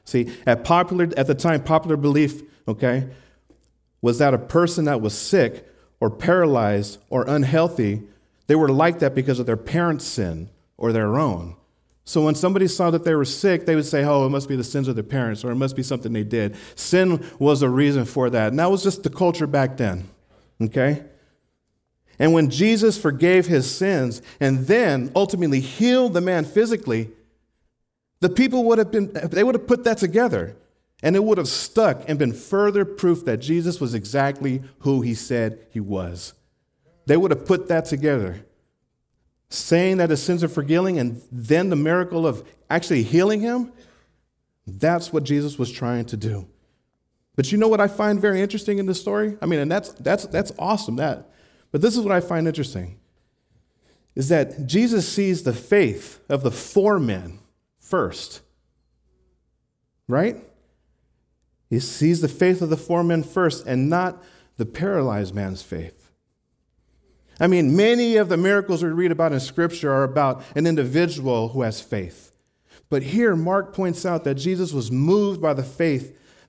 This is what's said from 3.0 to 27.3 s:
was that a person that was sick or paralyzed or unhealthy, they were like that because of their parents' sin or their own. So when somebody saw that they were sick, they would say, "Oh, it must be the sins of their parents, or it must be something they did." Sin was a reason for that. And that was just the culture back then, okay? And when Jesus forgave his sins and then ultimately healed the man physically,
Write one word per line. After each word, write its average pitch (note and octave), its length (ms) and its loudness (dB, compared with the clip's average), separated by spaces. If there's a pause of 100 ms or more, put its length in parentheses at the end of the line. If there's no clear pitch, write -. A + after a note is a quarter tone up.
was A#2+ 160 2
that C#3 160 4
a B2 60 2
person E3+ 460 0
that C#3 160 0
was G#2+ 160 -2
sick - 500 0 (320)
or A2+ 100 0
paralyzed A#2 880 2 (120)
or B2+ 180 0
unhealthy, C#3 760 0 (440)
they D3 80 4
were D#3 140 4
like E3 300 2
that C3+ 160 2
because C3 240 0
of B2 60 -4
their A2+ 120 0
parents' D#3+ 480 -2
sin E2+ 440 -6 (280)
or A2+ 140 0
their A2 260 0
own. F2+ 380 -4 (520)
So D#3 160 0
when D3+ 120 2
somebody F#3 320 2
saw F3 240 0
that E3+ 120 0
they E3 120 2
were C#3+ 100 2
sick, F3 400 0
they E3 80 2
would D#3 120 2
say, C#3+ 180 0
"Oh, C#3+ 240 2
it - 20 0
must C#3 180 -4
be C#3 80 -4
the B2 80 -2
sins C3 240 -4
of B2+ 80 -2
their A2 80 -4
parents, A#2 400 -4
or B2 60 -6
it A#2+ 60 -4
must C3 200 -2
be C3 60 -4
something B2 320 -6
they A2 100 -2
did." G#2 320 -2 (200)
Sin F#3 500 2 (140)
was C#3 240 4
a C3 60 2
reason C#3 360 2
for B2+ 240 -2
that. A2 200 0
And C3 100 -2
that F3 100 2
was F#3+ 140 2
just G3 180 -2
the D3+ 80 -4
culture E3+ 380 0
back C3+ 300 0
then, F#2+ 300 -4 (540)
okay? C3 420 0 (1160)
And D#3 120 6
when D#3+ 200 4
Jesus G#3+ 460 2
forgave E3+ 500 2
his C#3 220 2
sins D3 520 -2 (180)
and C3+ 280 2
then D#3+ 480 2
ultimately F3 460 2
healed A#3+ 520 2
the F3 80 2
man F3+ 240 0
physically, D3 640 0 (1120)